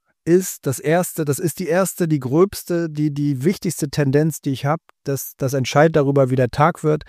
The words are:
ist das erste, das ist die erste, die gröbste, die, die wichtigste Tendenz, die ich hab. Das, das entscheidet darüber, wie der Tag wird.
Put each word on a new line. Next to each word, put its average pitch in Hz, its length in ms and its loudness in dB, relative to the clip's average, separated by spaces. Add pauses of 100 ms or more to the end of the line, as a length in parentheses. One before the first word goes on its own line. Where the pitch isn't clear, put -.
(280)
ist 180 380 0
das 139 140 -4
erste, 165 460 -2
das 143 120 -2
ist - 220 -4
die 180 80 -6
erste, 175 400 0
die 151 120 0
gröbste, 170 720 0
die, 151 240 -2
die 143 300 -2
wichtigste 165 460 -2
Tendenz, 147 520 0
die 143 100 -4
ich 127 140 -4
hab. 156 160 -2 (220)
Das, - 340 -6
das 135 160 -2
entscheidet 147 420 4
darüber, 139 360 2
wie 127 40 0
der 123 140 2
Tag 156 340 0
wird. 151 260 -2